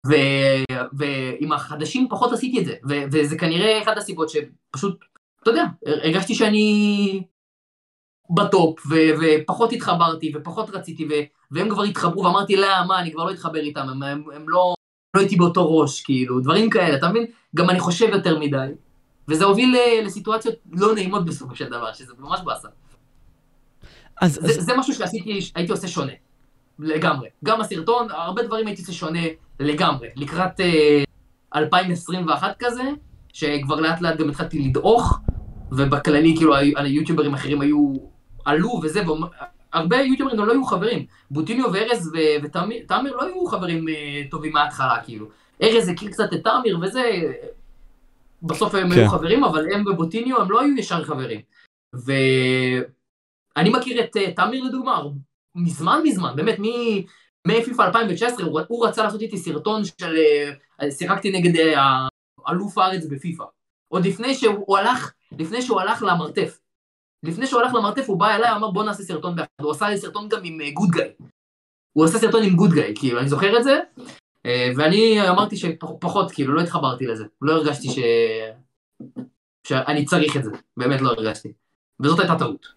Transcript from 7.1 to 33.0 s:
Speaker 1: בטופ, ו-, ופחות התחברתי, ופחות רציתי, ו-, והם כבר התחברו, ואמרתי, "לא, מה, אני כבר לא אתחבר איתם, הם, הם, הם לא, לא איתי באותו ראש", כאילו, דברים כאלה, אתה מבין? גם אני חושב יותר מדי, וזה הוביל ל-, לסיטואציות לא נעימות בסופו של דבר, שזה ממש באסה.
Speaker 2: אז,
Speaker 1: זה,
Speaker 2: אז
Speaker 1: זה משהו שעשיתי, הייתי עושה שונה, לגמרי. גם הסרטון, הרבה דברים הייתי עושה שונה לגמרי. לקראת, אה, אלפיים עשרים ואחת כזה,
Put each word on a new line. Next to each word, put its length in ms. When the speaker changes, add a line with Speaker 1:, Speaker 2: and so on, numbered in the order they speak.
Speaker 1:
בטופ, 600
ו-, 40
ופחות 520
התחברתי, 600
ופחות 360
רציתי, 400
ו-, 140
והם 180
כבר 140
התחברו, 420
ואמרתי, 320
"לא, 120
מה, 120
אני 120
כבר 120
לא 60
אתחבר 300
איתם, 280
הם, 140
הם, 220
הם 140
לא, 260
לא 40
איתי 160
באותו 400
ראש", 240
כאילו, 400
דברים 300
כאלה, 260
אתה 120
מבין? 180
גם 140
אני 100
חושב 280
יותר 300
מדי, 300
וזה 160
הוביל 320
ל-, 300
לסיטואציות 480
לא 220
נעימות 300
בסופו 320
של 120
דבר, 240
שזה 260
ממש 260
באסה. 240
Speaker 2:
אז, 140
Speaker 1:
זה, 60
Speaker 2:
אז 240
Speaker 1:
זה 120
משהו 180
שעשיתי, 440
הייתי 180
עושה 160
שונה, 240
לגמרי. 500
גם 160
הסרטון, 500
הרבה 320
דברים 240
הייתי 160
עושה 100
שונה 300
לגמרי. 560
לקראת, 440
אה, 420
אלפיים 360
עשרים 360
ואחת 320
כזה, 240